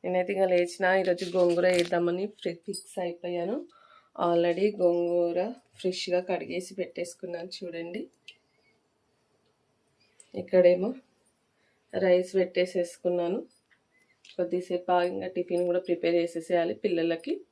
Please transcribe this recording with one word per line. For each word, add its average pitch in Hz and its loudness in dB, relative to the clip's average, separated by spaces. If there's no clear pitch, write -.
నేనైతే 180 0
ఇంకా 190 2
లేచిన, 175 2
ఈరోజు 180 0
గోంగూర 175 4
వేద్దామని 175 0
ఫి-, 170 -8
ఫిక్స్ - -10
అయిపోయాను. 175 -4
Already 170 2
గోంగూర 175 2
ఫ్రెష్గా 180 -2
కడిగేసి 180 -6
పెట్టేసుకున్నాను 175 -8
చూడండి. 170 -8
ఇక్కడేమో 185 4
రైస్ 180 2
పెట్టేసేసుకున్నాను. 180 0
కొద్దిసేపు 180 -4
ఆగి 180 2
ఇంకా 185 -6
టిఫిన్ 175 0
కూడా 180 0
ప్రిపేర్ 170 0
చేసేసేయాలి 170 0
పిల్లలకి. 170 -2